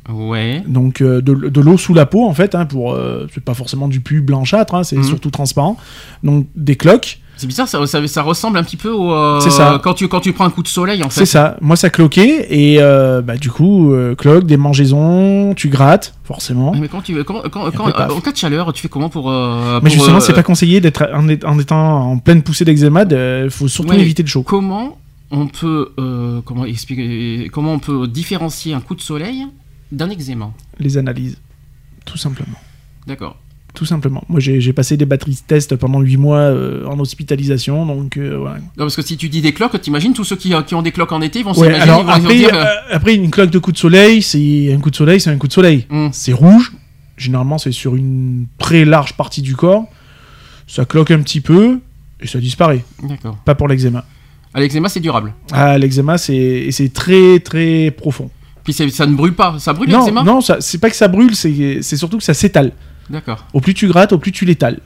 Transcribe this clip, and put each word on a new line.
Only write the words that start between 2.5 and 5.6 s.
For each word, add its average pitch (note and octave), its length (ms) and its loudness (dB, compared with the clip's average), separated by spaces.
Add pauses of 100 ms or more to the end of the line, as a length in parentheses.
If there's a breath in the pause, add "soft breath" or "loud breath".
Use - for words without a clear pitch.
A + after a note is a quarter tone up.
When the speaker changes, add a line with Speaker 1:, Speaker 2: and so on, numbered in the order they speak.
Speaker 2:
hein, E3+ 120 -2
pour, B2+ 260 -6
euh, B2 400 -6
c'est C3 120 -12
pas B2+ 100 -4
forcément C#3 340 -8
du C3 120 -2
pus D3 200 -2
blanchâtre, C#3 540 0
hein, F3+ 100 0
c'est C#3+ 120 -6
Speaker 1:
Mhm. C3+ 80 2
Speaker 2:
surtout D3 260 -4
transparent. C#3+ 460 -4 (480 loud breath)